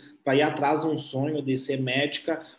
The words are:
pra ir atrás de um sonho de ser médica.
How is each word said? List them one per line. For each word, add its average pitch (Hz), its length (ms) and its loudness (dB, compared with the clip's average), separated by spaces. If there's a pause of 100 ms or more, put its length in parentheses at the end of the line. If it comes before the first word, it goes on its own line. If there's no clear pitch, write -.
(220)
pra 135 120 2
ir 143 80 6
atrás 151 400 2
de 160 60 0
um 147 100 0
sonho 143 420 -2
de 131 160 0
ser 135 240 -2
médica. 143 640 -2 (140)